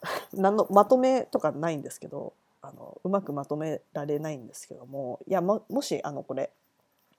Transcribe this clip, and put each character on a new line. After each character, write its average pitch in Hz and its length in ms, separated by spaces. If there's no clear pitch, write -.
う。 - 60
<laughs> - 20
何 196 140
の 208 140
ま 202 160
と 254 120
め 254 260
と - 160
か 151 120
な 160 200
い 156 60
ん 135 40
で 120 80
す - 100
け 151 80
ど、 143 260
あ 139 100
の、 - 320
う 185 60
ま 196 120
く 147 120
ま 139 120
と 147 100
め 156 260
ら 147 120
れ 147 140
な 156 120
い 143 60
ん 113 100
で - 60
す - 140
け - 80
ど 123 100
も、 139 420
い - 40
や、 185 100
も-、 208 280
も 254 120
し、 160 220
あ 147 80
の、 139 120
こ 135 100
れ、 135 180